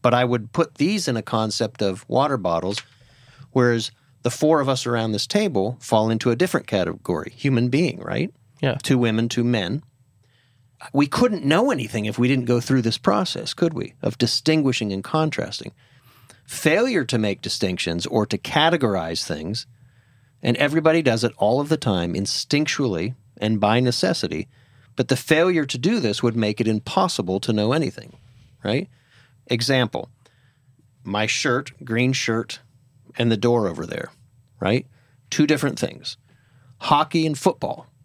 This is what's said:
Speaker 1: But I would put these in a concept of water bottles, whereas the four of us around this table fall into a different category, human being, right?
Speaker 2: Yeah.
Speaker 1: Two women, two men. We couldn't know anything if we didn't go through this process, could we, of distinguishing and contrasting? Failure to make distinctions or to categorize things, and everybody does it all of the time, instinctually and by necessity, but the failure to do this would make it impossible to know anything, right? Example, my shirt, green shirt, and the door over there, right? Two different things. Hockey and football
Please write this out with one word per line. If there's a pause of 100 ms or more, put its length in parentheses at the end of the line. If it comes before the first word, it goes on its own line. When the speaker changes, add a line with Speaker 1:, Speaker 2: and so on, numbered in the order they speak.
Speaker 1:
But
I
would
put
these
in
a
concept
of
water
bottles, (720)
whereas (320)
the
four
of
us
around
this
table
fall
into
a
different
category,
human
being,
right? (280)
Speaker 2:
Yeah.
Speaker 1:
Two
women,
two
men. (1120)
We
couldn't
know
anything
if
we
didn't
go
through
this
process,
could
we,
of
distinguishing
and
contrasting? (760)
Failure
to
make
distinctions
or
to
categorize
things, (760)
and
everybody
does
it
all
of
the
time,
instinctually (240)
and
by
necessity, (480)
but
the
failure
to
do
this
would
make
it
impossible
to
know
anything, (480)
right? (600)
Example, (960)
my
shirt, (120)
green
shirt, (560)
and
the
door
over
there, (500)
right? (440)
Two
different
things. (600)
Hockey
and
football (180)